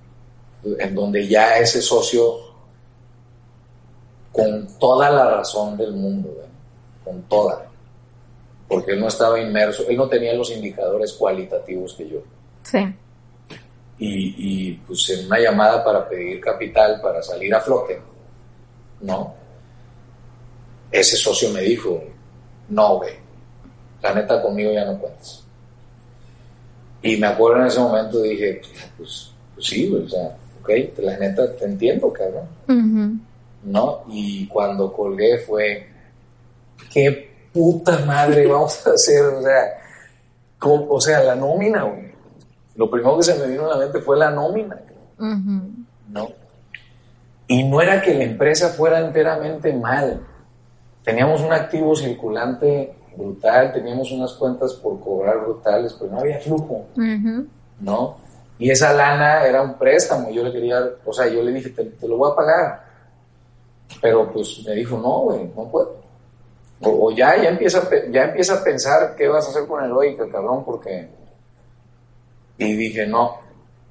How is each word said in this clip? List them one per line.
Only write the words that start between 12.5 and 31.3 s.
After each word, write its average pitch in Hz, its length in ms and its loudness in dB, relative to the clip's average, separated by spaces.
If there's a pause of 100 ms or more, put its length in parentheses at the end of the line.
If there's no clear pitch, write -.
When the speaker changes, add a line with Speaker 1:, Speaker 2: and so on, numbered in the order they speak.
Speaker 2:
Sí. - 160 -2 (1160)
Speaker 1:
Y, 98 380 -6 (340)
y, 85 40 -8 (140)
pues, 90 240 -2
en 92 160 -6
una 110 120 0
llamada 110 440 4
para 104 260 0
pedir 92 320 -8
capital 107 600 0
para 90 200 -4
salir 92 320 -4
a 110 80 4
flote, - 400 -2 (1000)
¿no? 98 320 -6 (1600)
Ese 104 260 4
socio 107 340 0
me 98 100 -4
dijo, 98 400 -2 (680)
"No, 107 280 4
güey, - 160 -8 (880)
la 98 120 -2
neta 107 280 0
conmigo 104 300 -2
ya 104 140 -2
no 98 140 -6
cuentas". - 440 -16 (1600)
Y 110 160 0
me 104 100 2
acuerdo 117 340 4
en 127 60 4
ese 123 120 0
momento 110 420 0
dije, 104 400 -2
"Puta, - 200 -20 (160)
pues, - 340 -16 (220)
pues - 140 -10
sí, 147 220 -2
güey, - 140 0
o - 60 -14
sea, 90 280 -6 (240)
ok, - 80 -6 (300)
la 95 180 -4
neta 98 380 -2